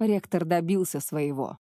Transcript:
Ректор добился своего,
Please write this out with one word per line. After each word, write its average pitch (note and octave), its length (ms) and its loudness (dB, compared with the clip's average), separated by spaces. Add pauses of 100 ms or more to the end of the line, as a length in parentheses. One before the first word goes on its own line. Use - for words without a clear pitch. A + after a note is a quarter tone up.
Ректор G3 440 2
добился E3+ 540 2
своего, C#3+ 640 -4